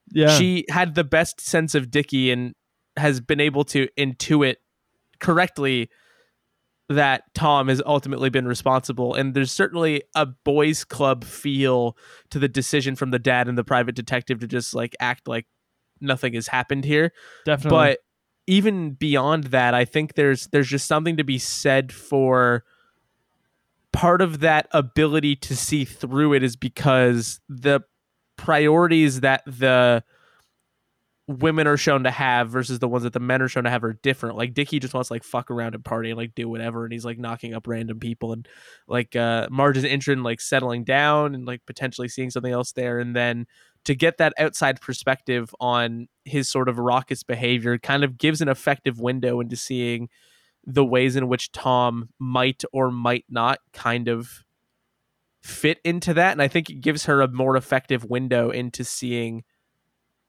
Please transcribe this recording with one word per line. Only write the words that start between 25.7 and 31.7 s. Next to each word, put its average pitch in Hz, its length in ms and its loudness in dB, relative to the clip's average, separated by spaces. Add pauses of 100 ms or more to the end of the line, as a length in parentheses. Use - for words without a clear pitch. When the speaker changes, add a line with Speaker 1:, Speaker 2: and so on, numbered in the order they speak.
Speaker 2:
through 143 500 0
it 135 80 4
is 123 140 0
because 123 920 2
the 135 340 0 (540)
priorities 156 840 4
that 135 260 2
the 123 560 4 (1300)
women 151 400 2
are 147 80 6